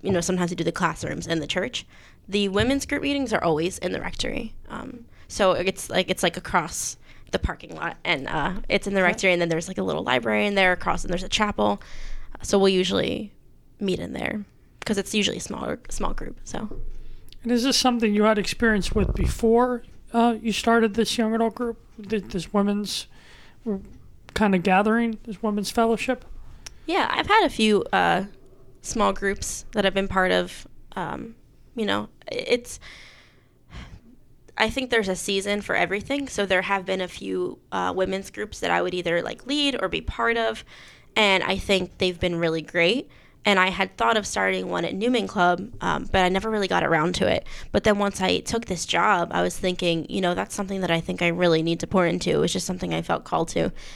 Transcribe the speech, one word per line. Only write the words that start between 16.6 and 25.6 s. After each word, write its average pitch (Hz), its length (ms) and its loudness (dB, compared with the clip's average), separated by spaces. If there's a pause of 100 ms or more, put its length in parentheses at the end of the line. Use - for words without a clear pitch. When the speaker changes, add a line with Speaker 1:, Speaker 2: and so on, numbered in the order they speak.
Speaker 2:
And 233 80 0
is 240 120 2
this 262 140 2
something 233 380 2
you 208 80 4
had 214 160 4
experience 208 540 2
with 202 200 2
before, 233 680 2 (280)
uh, 233 300 4
you 220 100 0
started 226 440 4
this 226 240 2
young 220 160 2
adult 226 200 2
group, 233 220 -4 (320)
th-, 208 200 0
this 175 220 -6
women's 202 540 0 (1300)
kinda 196 260 4
gathering, 214 680 4
this 214 180 -12
women's 208 280 0